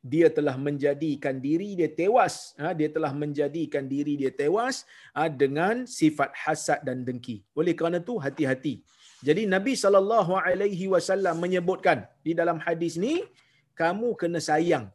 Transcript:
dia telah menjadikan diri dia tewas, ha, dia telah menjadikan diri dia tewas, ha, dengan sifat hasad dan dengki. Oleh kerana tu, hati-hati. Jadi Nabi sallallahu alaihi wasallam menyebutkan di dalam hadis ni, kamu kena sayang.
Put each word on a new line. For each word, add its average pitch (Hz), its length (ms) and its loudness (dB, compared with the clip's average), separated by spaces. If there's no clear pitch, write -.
dia 160 140 6
telah 143 180 0
menjadikan 143 800 -2
diri 170 240 -2
dia 156 100 2
tewas, 196 640 2
ha, 170 180 -2
dia 151 160 2
telah 156 160 0
menjadikan 147 600 -2
diri 143 280 -2
dia 131 100 0
tewas, 220 340 0
ha, 156 160 -2
dengan 156 560 0
sifat 151 320 2
hasad 151 440 -2
dan 127 160 -6
dengki. 123 340 -8
Oleh 165 160 2
kerana 165 240 -2
tu, 233 160 -6
hati-hati. 139 600 -2
Jadi 170 160 2
Nabi 208 180 0
sallallahu 196 560 4
alaihi 185 540 0
wasallam 185 500 2
menyebutkan 180 640 2
di 160 80 -2
dalam 170 320 0
hadis 170 320 -2
ni, 269 320 -2
kamu 202 400 0
kena 170 180 -2
sayang. 151 560 2